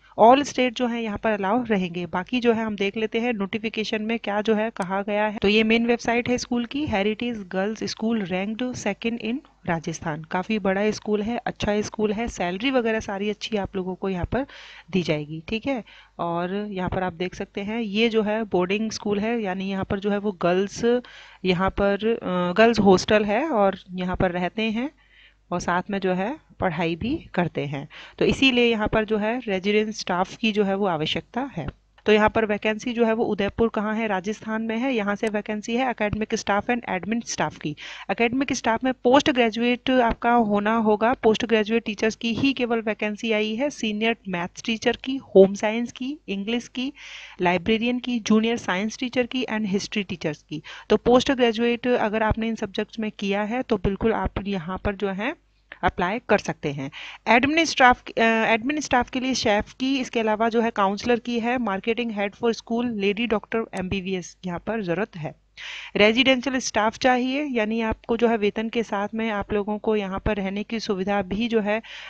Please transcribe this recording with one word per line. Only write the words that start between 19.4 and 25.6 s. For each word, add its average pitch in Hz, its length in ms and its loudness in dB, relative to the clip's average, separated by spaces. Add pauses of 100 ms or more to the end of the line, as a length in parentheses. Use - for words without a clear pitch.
यानी 190 280 -4
यहाँ 190 160 -2
पर 202 140 -2
जो 202 100 -2
है 202 80 2
वो 202 140 -2
गर्ल्स, 196 680 2 (440)
यहाँ 185 240 2
पर, 202 380 0 (160)
अ, 180 340 0
गर्ल्स 226 220 8
हॉस्टल 202 460 6
है 233 240 0
और 196 280 2 (140)
यहाँ 180 240 -4
पर 185 160 2
रहते 180 300 -2
हैं 226 300 -2 (600)
और 175 80 -2
साथ 180 300 0